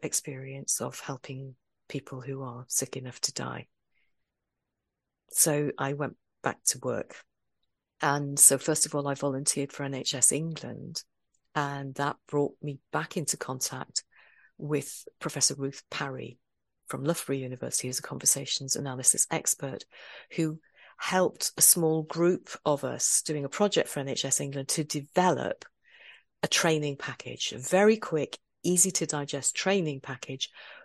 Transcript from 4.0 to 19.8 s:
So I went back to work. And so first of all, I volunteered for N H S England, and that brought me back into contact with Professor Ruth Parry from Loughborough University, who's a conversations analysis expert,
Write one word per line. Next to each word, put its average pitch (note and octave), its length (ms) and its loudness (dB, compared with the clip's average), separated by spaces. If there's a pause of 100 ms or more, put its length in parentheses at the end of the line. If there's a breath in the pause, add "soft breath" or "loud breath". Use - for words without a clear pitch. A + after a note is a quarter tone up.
So D3 480 2
I C#3 160 -2
went C#3+ 240 -4 (260)
back - 220 -2
to - 140 0
work. - 440 -6 (800)
And C#3+ 360 2
so - 200 8
first - 280 2
of - 80 -2
all, C#3+ 140 0
I C#3 80 0
volunteered C#3 560 0
for - 120 -6
N C#3 100 -4
H C3+ 200 -2
S B2+ 200 6
England, D3+ 720 -6 (500)
and C#3 420 -4
that C#3+ 220 -2 (100)
brought C#3+ 340 0
me C#3+ 180 -6 (120)
back D#3 240 -2
into D3+ 220 -2
contact - 640 -6 (540 soft breath)
with D3 500 -4 (120)
Professor C#3+ 360 0
Ruth C3+ 340 -6
Parry B2+ 480 -6 (500)
from C3 160 -6
Loughborough D3 320 0
University, B2+ 520 -4
who's B2+ 100 -4
a - 60 -4
conversations C#3 720 0
analysis C3 560 2
expert, - 540 -2 (500 loud breath)